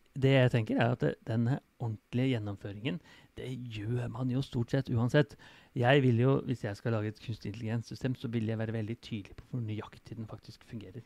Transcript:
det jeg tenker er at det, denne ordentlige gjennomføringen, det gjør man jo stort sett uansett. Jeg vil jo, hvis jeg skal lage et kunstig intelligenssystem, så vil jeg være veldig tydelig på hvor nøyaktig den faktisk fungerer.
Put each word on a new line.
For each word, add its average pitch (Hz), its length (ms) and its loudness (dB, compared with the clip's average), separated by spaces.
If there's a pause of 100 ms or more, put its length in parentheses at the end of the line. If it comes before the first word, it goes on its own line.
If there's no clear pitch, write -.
(140)
det 135 180 4
jeg 127 200 6
tenker 120 280 2
er 120 140 4
at - 60 -4
det, - 160 0 (100)
denne 117 340 0 (200)
ordentlige 123 600 -2
gjennomføringen, 104 600 -6 (360)
det 117 140 -10 (240)
gjør 120 380 -4
man 127 180 -4
jo 127 120 0
stort 120 280 -4
sett 135 200 0
uansett. 123 460 4 (400)
Jeg 131 280 6
vil 120 160 6
jo, 131 220 4
hvis 120 200 -4
jeg 101 160 -4
skal 117 160 -2
lage 107 140 0
et 110 120 -8
kunstig 113 320 -8
intelligenssystem, 113 640 -4
så - 140 -8
vil 113 160 -2
jeg 110 140 -2
være 110 140 -4
veldig 113 280 -4
tydelig 104 340 -10
på - 140 -18
hvor 123 160 -4
nøyaktig - 520 -10
den 113 100 -8
faktisk - 420 -18
fungerer. 107 360 -12